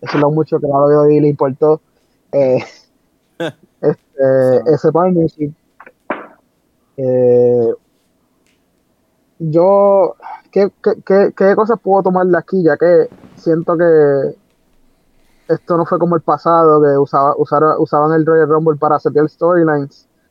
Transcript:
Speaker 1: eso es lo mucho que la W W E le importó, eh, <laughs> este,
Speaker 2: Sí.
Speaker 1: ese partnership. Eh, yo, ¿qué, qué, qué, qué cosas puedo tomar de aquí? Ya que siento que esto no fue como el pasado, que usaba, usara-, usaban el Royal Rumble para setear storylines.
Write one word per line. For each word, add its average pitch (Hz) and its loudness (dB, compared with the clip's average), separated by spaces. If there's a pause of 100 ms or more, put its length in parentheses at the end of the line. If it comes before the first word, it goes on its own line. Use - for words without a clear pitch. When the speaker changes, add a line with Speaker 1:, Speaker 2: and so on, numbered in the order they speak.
Speaker 1:
eso - -6
es - 0
lo 147 0
mucho 156 -2
que 147 -4
la 139 -2
W 143 2
W 147 2
E 147 2
le 151 2
importó, 147 -2 (540)
eh, 131 0 (800)
<laughs> - -
este, - -8 (220)
Speaker 2:
Sí. 131 2 (140)
Speaker 1:
ese 151 0
partnership. 160 -2 (1400)
Eh, 123 2 (1700)
yo, 190 0 (360)
¿qué, 190 0 (140)
qué, 208 0 (140)
qué, 196 0
qué 196 0
cosas 214 -2
puedo 190 0
tomar 185 0
de 175 0
aquí? 190 -4
Ya 151 -2
que 170 2 (300)
siento 165 -4
que 147 0 (1120)
esto 170 -4
no 165 -2
fue 180 -4
como 175 -2
el 160 -4
pasado, 160 2
que 143 2
usaba, 139 0
usara-, 151 0
usaban 151 0
el 160 0
Royal 160 2
Rumble 156 0
para 151 0
setear 151 -2
storylines. 160 -4 (240)